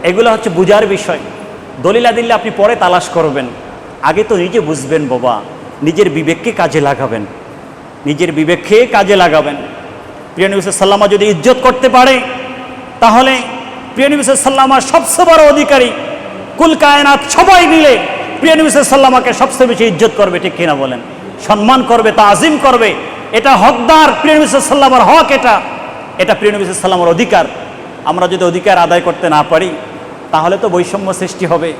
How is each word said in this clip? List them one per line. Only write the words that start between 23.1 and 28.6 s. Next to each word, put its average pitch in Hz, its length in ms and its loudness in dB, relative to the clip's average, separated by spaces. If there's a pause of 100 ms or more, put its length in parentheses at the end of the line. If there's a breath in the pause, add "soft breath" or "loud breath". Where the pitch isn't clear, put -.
এটা 262 240 2
হকদার, 254 540 4 (120)
প্রিয় 311 140 2
নবী 302 120 4
সাল্লাল্লাহু 269 480 2
আলাইহি - 0 -
ওয়াসাল্লামের 240 60 4
হক 277 300 4
এটা, 247 300 0 (560)
এটা 185 180 0
প্রিয় 208 180 0
নবী 202 100 -4
সাল্লাল্লাহু - 0 -
আলাইহি 180 40 -4
ওয়াসাল্লামের 180 400 -2
অধিকার। 170 380 2 (600)
আমরা 175 220 -2
যদি 180 180 -2
অধিকার 180 320 0